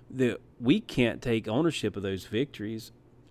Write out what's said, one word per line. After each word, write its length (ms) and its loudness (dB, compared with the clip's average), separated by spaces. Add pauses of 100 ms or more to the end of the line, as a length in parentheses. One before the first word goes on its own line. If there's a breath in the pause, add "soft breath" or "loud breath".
(100)
that 300 2 (200)
we 200 4
can't 420 0
take 260 0
ownership 480 0
of 60 -6
those 240 -4
victories, 680 -4 (380)